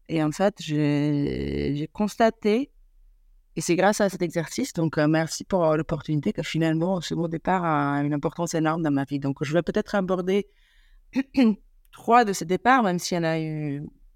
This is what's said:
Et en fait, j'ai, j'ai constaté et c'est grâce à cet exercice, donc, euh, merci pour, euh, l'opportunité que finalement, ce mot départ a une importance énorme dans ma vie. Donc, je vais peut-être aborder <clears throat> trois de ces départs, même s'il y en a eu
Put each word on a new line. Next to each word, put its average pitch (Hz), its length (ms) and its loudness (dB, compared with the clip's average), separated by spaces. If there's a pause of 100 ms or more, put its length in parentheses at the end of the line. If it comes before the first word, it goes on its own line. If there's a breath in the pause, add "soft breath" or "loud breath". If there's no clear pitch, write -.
Et 160 140 0
en 151 80 2
fait, 196 280 0
j'ai, 147 1160 0
j'ai 151 120 -6
constaté 220 840 0 (840)
et 160 40 -4
c'est 170 140 0
grâce 196 260 4
à 202 60 4
cet 180 140 -4
exercice, 175 500 -4
donc, 165 280 0
euh, 151 80 4
merci 160 360 0
pour, 175 220 0
euh, 156 120 4
l'opportunité 151 540 -2
que 160 120 -8
finalement, 160 580 0
ce 160 140 -6
mot 165 120 -2
départ 175 380 -2
a 143 380 0
une 147 100 0
importance 160 400 -4
énorme 160 300 0
dans 151 80 2
ma 139 120 2
vie. 143 160 -4
Donc, 139 240 -4
je 139 80 -4
vais 165 120 2
peut-être - 320 -2
aborder 190 520 0 (640)
<clears throat> - 800 0
trois 233 320 4
de 202 100 0
ces 170 120 -6
départs, 233 380 2
même 180 160 0
s'il - 180 -4
y - 20 0
en 170 40 0
a 160 160 0
eu 151 420 -4 (340)